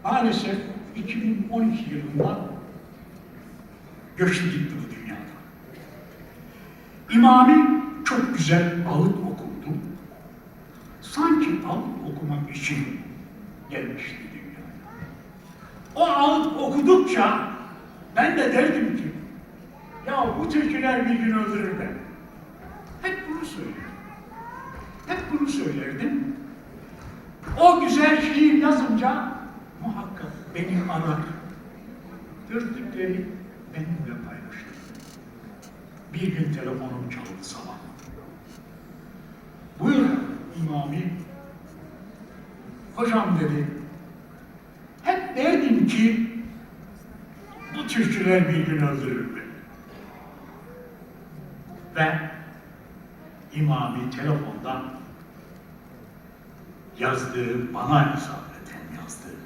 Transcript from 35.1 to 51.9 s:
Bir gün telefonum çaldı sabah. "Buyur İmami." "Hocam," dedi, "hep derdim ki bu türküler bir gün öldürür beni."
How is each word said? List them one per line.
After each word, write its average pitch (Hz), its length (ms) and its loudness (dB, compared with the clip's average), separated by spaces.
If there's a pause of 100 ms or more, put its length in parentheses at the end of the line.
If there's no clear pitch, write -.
Bir 165 240 -2
gün 151 160 0
telefonum 127 560 -6
çaldı - 340 -12
sabah. - 320 -12 (2000)
"Buyur - 260 6 (500)
İmami." 156 580 -2 (1800)
"Hocam," 214 440 2
dedi, 147 280 0 (1400)
"hep - 340 -2
derdim 277 500 6
ki 226 500 4 (1400)
bu 294 120 -6
türküler 185 600 4
bir 156 160 2
gün 151 220 2
öldürür 127 480 -2
beni." - 120 -12 (2500)